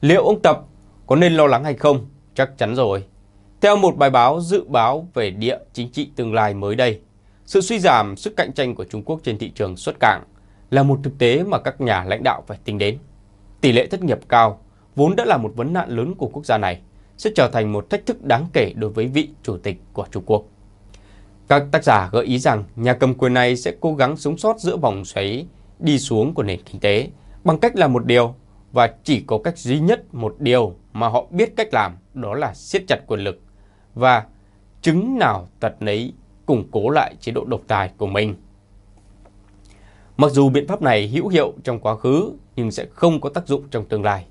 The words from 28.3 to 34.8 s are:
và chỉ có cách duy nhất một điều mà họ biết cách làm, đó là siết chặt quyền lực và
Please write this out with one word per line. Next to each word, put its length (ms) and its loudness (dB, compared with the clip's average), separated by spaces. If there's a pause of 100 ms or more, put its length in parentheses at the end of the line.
và 220 2 (100)
chỉ 240 0
có 160 -2
cách 140 -6
duy 220 -2
nhất 340 0
một 260 -6
điều 360 2 (180)
mà 140 -2
họ 220 0
biết 260 -2
cách 160 -2
làm, 260 -2 (160)
đó 200 -8
là 200 -6
siết 340 -6
chặt 200 0
quyền 120 -4
lực 220 -8 (540)
và 280 2 (580)